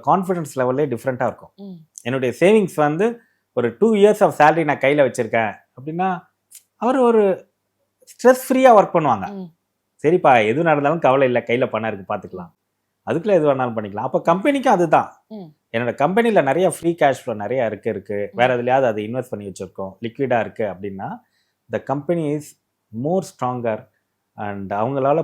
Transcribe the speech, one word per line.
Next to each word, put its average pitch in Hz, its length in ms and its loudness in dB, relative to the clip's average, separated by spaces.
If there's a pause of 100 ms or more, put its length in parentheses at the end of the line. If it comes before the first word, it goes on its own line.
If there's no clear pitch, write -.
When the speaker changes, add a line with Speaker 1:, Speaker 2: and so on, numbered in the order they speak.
Speaker 1:
கான்ஃபிடன்ஸ் 175 520 -2
லெவலே 127 320 0
டிஃப்ரெண்டா 123 380 -4
இருக்கும். - 220 -14 (140)
Speaker 2:
ம். 185 120 -18 (280)
Speaker 1:
என்னுடைய 127 240 -2 (100)
சேவிங்ஸ் 196 360 4 (100)
வந்து 160 200 0 (520)
ஒரு 120 100 0 (120)
two 226 120 4 (100)
years 208 240 4
of 147 140 2
salary 160 300 4
நான் 127 140 -4
கையில 139 220 4
வச்சிருக்கேன் 113 460 -2 (240)
அப்படின்னா, 160 320 -6 (720)
அவர் 262 160 0 (100)
ஒரு 220 140 4 (920)
ஸ்ட்ரெஸ் 254 340 4
ஃப்ரீயா 262 320 6
ஒர்க் 180 180 4
பண்ணுவாங்க. 123 300 0 (140)
Speaker 2:
ம். 180 80 -14 (560)
Speaker 1:
சரிப்பா, 160 280 4 (200)
எது 165 180 0
நடந்தாலும் 147 360 0
கவலை 135 240 4
இல்ல, 120 200 0
கையில 123 240 0
பணம் 110 180 -4
இருக்கு, 98 200 -12
பாத்துக்கலாம், 92 400 -12 (580)
அதுக்குள்ள 170 280 2
எது 151 120 2
வேணாலும் 127 280 -2
பண்ணிக்கலாம். 107 300 -6
அப்ப 175 120 -2 (100)
கம்பெனிக்கு 262 460 0
அதுதான். 156 340 0 (260)
Speaker 2:
ம். 180 120 -16 (280)
Speaker 1:
என்னோட 117 180 -4
கம்பெனில 190 480 0
நிறைய 147 280 0
ஃப்ரீ 165 200 -4 (120)
கேஷ் 135 200 2
ஃப்ளோ 117 120 -8 (100)
நிறைய 117 260 -2
இருக்கு, 104 200 -8
இருக்கு, 101 280 -8 (140)
Speaker 2:
ம். 101 80 -18
Speaker 1:
வேற 127 160 4
எதுலயாவது 123 360 0
அது 104 100 -6
இன்வெஸ்ட் 117 300 -8
பண்ணி 104 180 -10
வச்சிருக்கோம், 95 420 -12 (140)
லிக்விடா 123 380 -2
இருக்கு 104 280 -8
அப்படின்னா, 98 360 -10 (600)
the 110 120 -6 (100)
company 151 340 -4 (100)
is 147 100 -10 (460)
more 151 380 -4
stronger 120 480 -6 (600)
and 101 300 -8 (140)
அவங்களால 139 420 0